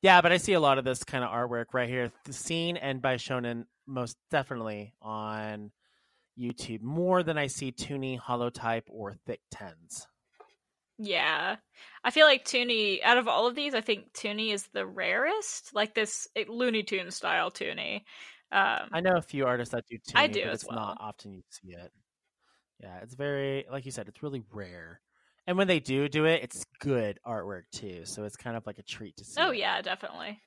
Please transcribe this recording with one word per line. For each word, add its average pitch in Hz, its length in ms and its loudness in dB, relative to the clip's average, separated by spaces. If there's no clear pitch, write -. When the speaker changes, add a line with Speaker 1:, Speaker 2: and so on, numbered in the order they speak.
Speaker 1:
Yeah, 185 200 12
but 170 100 8
I 185 60 6
see 190 160 2
a 170 60 6
lot 139 180 8
of 131 60 -2
this 127 200 0
kind 127 200 -2
of 107 60 -4
artwork 117 440 -2
right 123 140 0
here, 123 240 -2
th-, 139 120 -12
seen 170 420 -4
and 131 240 -4
by 131 140 2
Shonen 120 500 -4
most 127 320 -6
definitely 110 720 -4
on 107 720 -8
YouTube, 120 440 -8
more 175 400 2
than 156 160 0
I 143 100 0
see 131 240 -6
Toonie, 135 480 -6
Holotype, 120 680 -2
or 101 240 -10
Thick 117 240 -8
Tens. 85 580 -16
Speaker 2:
Yeah. 175 580 0
I 240 60 4
feel 311 160 10
like 269 180 8
Toonie, 226 580 2
out 240 160 8
of 233 100 2
all - 180 4
of 247 80 2
these, 285 200 -2
I 220 80 2
think - 320 -2
Toonie 214 380 -4
is 196 160 -4
the 196 180 -4
rarest. 196 880 -2
Like 214 200 0
this, 214 400 -2
it, 214 140 -4
Looney 233 360 0
Tunes 185 320 -4
style 170 340 0
Toonie. - 560 -6
Um, - 420 0
Speaker 1:
I 165 80 0
know 185 160 4
a 160 60 2
few 135 240 -2
artists 120 280 0
that 117 120 -4
do 117 120 -14
Speaker 2:
I 277 120 8
Speaker 1:
Toonie, - 20 0
Speaker 2:
do 202 140 -2
Speaker 1:
but 180 100 -2
Speaker 2:
as - 100 -6
Speaker 1:
it's - 80 -12
not 107 240 -4
Speaker 2:
well. - 40 -12
Speaker 1:
often 104 340 -12
you 92 180 -18
see 92 220 -18
it. 87 200 -18
Yeah, 90 200 -16
it's 117 140 -16
very, 139 560 -2
like 131 160 -10
you 131 60 -10
said, 107 160 -10
it's - 140 -16
really 139 200 -6
rare. 87 500 -14
And 180 120 0
when 196 100 4
they 170 120 4
do 135 280 0
do 156 180 2
it, 160 180 4
it's - 200 -12
good 117 460 0
artwork 98 460 -6
too. 90 340 -10
So 107 180 -10
it's 104 120 -10
kind 117 200 -8
of 113 100 -8
like 104 120 -12
a 101 60 -20
treat - 340 -14
to - 60 -18
see 320 200 0
Speaker 2:
Oh, 370 60 2
Speaker 1:
it. - 20 -2
Speaker 2:
yeah, 190 300 -2
definitely. - 640 -8